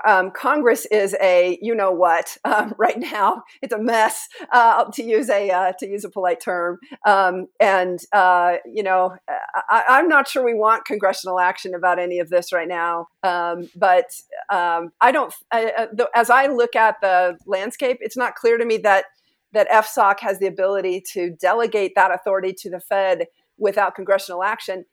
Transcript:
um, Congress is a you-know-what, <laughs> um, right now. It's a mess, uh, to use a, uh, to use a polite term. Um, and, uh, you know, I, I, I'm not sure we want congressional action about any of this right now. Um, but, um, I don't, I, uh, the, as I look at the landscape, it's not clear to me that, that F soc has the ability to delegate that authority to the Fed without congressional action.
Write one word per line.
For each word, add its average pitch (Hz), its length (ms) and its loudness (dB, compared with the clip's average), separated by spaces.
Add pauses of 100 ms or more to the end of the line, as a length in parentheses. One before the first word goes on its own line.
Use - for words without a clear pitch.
um, 190 260 2
Congress 262 560 0
is 196 340 0
a 180 400 2
you-know-what, 185 800 0
<laughs> - 20 -6
um, 208 340 -2
right 226 220 0
now. 311 420 -2 (200)
It's 269 120 -8
a 214 80 -4
mess, 226 460 0 (240)
uh, 233 400 6
to 262 100 -8
use 226 280 0
a, 202 200 0
uh, 185 300 0
to 202 80 -8
use 202 160 -8
a 190 60 -12
polite 180 320 -2
term. 175 360 -4 (280)
Um, 185 420 2 (140)
and, 185 360 2 (140)
uh, 180 540 4
you 208 180 -8
know, 185 320 0 (140)
I, - 400 -6
I, 226 200 2
I'm 294 200 4
not 277 180 4
sure 269 160 -2
we 240 100 0
want 220 300 2
congressional 190 560 -2
action 180 340 -2
about 180 260 0
any 175 200 -4
of 165 100 -6
this 175 220 0
right 170 160 -4
now. 170 400 -4 (160)
Um, 175 540 -4
but, 180 320 4 (400)
um, 170 500 -2
I 247 140 6
don't, 294 200 -2 (180)
I, 226 260 -2
uh, 226 160 -4
the, 220 200 -2
as 233 160 4
I 269 180 6
look 240 280 0
at 220 240 2
the 180 460 2
landscape, 226 560 -4
it's 226 160 -10
not 247 180 -4
clear 233 220 2
to 233 80 -2
me 220 140 0
that, 196 260 2 (480)
that 214 160 2
F 220 180 4
soc 202 320 2
has 196 200 -6
the 190 80 -2
ability 185 540 -2 (120)
to 175 260 -6
delegate 208 560 0
that 190 160 4
authority 190 460 -2
to 196 120 -16
the 180 120 -10
Fed 190 460 -2 (300)
without 196 380 0
congressional 190 480 -4
action. 190 500 -6